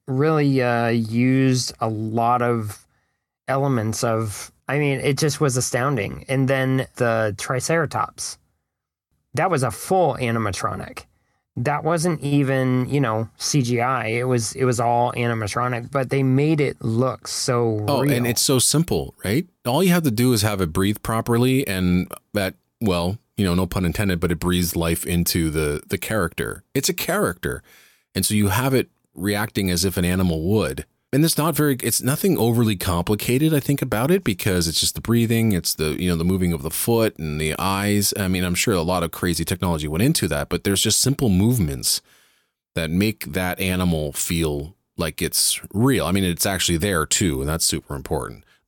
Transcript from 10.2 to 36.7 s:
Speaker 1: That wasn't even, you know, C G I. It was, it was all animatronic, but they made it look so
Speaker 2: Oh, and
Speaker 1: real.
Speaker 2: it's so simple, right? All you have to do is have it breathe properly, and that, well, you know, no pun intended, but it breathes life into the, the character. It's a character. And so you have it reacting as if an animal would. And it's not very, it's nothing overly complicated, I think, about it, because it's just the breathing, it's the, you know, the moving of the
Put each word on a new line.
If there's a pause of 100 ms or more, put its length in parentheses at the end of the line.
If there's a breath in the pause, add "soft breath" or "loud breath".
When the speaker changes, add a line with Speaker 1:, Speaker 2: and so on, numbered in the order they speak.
Speaker 1:
That
wasn't
even,
you
know,
C
G
I.
It
was,
it
was
all
animatronic,
but
they
made
it
look
so
Speaker 2:
Oh,
and
Speaker 1:
real.
Speaker 2:
it's
so
simple, (100)
right? (180)
All
you
have
to
do
is
have
it
breathe
properly,
and (200)
that, (260)
well, (180)
you
know,
no
pun
intended,
but
it
breathes
life
into
the,
the
character. (100)
It's
a
character. (540 soft breath)
And
so
you
have
it (260)
reacting
as
if
an
animal
would. (260)
And
it's
not
very,
it's
nothing
overly
complicated,
I
think,
about
it,
because
it's
just
the
breathing,
it's
the,
you
know,
the
moving
of
the